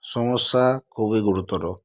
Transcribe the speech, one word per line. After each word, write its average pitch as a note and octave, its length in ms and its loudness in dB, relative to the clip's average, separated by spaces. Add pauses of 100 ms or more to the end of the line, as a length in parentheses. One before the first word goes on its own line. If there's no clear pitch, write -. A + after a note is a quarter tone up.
সমস্যা B2+ 760 0 (100)
খুবই A2 320 0
গুরুতর। F#2 520 -2 (120)